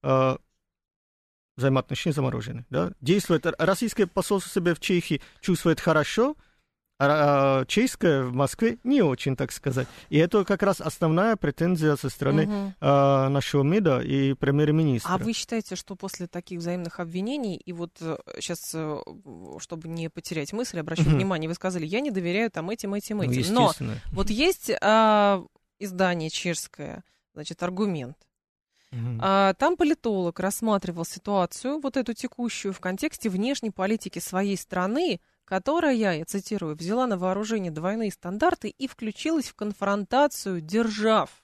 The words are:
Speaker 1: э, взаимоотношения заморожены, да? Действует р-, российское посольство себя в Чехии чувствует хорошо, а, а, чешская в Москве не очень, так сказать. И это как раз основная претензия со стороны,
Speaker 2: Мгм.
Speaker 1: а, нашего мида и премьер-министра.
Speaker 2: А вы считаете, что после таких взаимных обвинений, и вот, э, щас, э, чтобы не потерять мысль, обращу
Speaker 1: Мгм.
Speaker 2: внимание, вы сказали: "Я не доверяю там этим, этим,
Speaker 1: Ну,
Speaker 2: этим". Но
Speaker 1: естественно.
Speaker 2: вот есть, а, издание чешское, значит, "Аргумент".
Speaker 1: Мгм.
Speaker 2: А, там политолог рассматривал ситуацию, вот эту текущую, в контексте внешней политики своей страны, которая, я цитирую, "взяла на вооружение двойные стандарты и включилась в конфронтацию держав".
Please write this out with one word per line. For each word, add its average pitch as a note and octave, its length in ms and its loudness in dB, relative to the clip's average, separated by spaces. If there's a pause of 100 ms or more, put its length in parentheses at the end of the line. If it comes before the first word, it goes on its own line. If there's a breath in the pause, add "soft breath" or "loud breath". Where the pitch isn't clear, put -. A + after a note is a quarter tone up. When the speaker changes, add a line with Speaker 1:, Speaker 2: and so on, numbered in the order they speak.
Speaker 1:
э, C3 320 2 (1200)
взаимоотношения C3+ 580 0
заморожены, B2 560 -4
да? E3+ 220 -2 (100)
Действует E3+ 440 2
р-, E3 120 -2
российское G3 500 0
посольство F#3+ 440 -2
себя F3 240 2
в - 40 -16
Чехии E3+ 420 0 (200 loud breath)
чувствует E3 380 2
хорошо, G3 560 2 (680)
а, C#3+ 600 4
а, C3 40 -2
чешская F3+ 580 2
в B2 100 -4
Москве A3+ 500 0
не C4 180 4
очень, C3+ 360 0
так C3 160 -4
сказать. B2+ 340 -4 (220 loud breath)
И - 80 2
это F3 260 4
как G3 200 0
раз G3 180 2
основная F3 560 2
претензия D#3 580 2
со C#3 140 -4
стороны, C#3+ 360 2
Speaker 2:
Мгм. G3+ 360 -4
Speaker 1:
а, C#3 480 4
нашего C#3 340 2
мида D#3 380 4
и C#3 320 2
премьер-министра. D3+ 800 2
Speaker 2:
А F#3+ 40 0
вы G#3+ 160 -2
считаете, A3 440 -6
что - 180 -12
после F#3 320 -10
таких F3 320 -10
взаимных E3+ 400 -6
обвинений, F#3+ 560 -4
и - 160 -14
вот, E3+ 200 -8 (100)
э, D#3+ 160 -6 (240)
щас, - 340 -8
э, D#3 220 -4 (640)
чтобы E3 280 -12
не E3 220 -6
потерять - 420 -8
мысль, G#3+ 280 -6
обращу E3 240 0
Speaker 1:
Мгм. D3 120 6
Speaker 2:
внимание, D#3+ 320 0
вы E3+ 80 -4
сказали: F3+ 300 -4
"Я G3 160 -2
не D4 100 -2
доверяю F#3+ 400 -2
там E3 180 -6
этим, G3+ 240 -6
этим, G#3 240 -6
Speaker 1:
Ну, G3 60 0
Speaker 2:
этим". B2+ 300 0
Но A#3+ 140 6
Speaker 1:
естественно. B2 280 -2 (160)
Speaker 2:
вот G3+ 180 0
есть, C#4 400 0 (120)
а, G#3 640 4 (360)
издание F3+ 500 0
чешское, - 720 -6 (300)
значит, D#3+ 300 -10
"Аргумент". F3+ 540 -4 (760)
Speaker 1:
Мгм. A#2+ 300 -4
Speaker 2:
А, F#3+ 320 4
там D#4+ 240 2
политолог G#3+ 600 0
рассматривал F#3+ 680 -2
ситуацию, G3+ 760 -2
вот C4+ 160 -4
эту A#3+ 180 -2
текущую, A3+ 600 -6
в - 60 -12
контексте G3 500 -4
внешней A3 400 -2
политики G3 500 -4
своей F#3+ 380 -2
страны, G3+ 640 -2 (240)
которая, C#4+ 480 0
я F#3 320 0
цитирую, F#3+ 500 -6
"взяла G3+ 320 -2
на G3+ 100 0
вооружение F#3+ 540 -2
двойные F#3+ 400 -4
стандарты A3 580 -2
и - 180 -8
включилась C#4 580 -4
в - 100 -16
конфронтацию G3+ 1040 0
держав". G#3+ 680 2 (140)